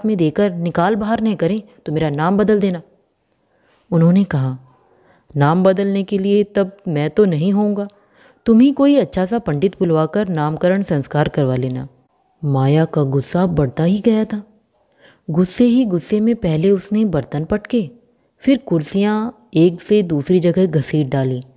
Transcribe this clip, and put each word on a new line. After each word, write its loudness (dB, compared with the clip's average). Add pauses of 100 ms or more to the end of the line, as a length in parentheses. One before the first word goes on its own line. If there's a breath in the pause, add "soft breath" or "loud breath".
में 0
देकर 0
निकाल -2
बाहर -4
न -2
करें -2 (240 soft breath)
तो -6
मेरा -2
नाम -2
बदल 2
देना।" -2 (1080)
उन्होंने 4
कहा, -4 (800 soft breath)
"नाम 2
बदलने 0
के -4
लिए 2
तब -4 (120)
मैं -2
तो 2
नहीं 0
होऊंगा, -2 (580 soft breath)
तुम 6
ही 6
कोई 2
अच्छा 0
सा -4
पंडित -2
बुलवाकर 0
नामकरण -2
संस्कार -2
करवा -2
लेना।" -6 (560)
माया 2
का -2
गुस्सा -2
बढ़ता -2
ही 0
गया 0
था। -8 (880 soft breath)
गुस्से 0
ही 4
गुस्से -2
में 2
पहले 0
उसने 0
बर्तन -2
पटके, -4 (480)
फिर 2
कुर्सियाँ -4
एक 2
से 2
दूसरी 0
जगह 2
घसीट -2
डाली -2 (140 soft breath)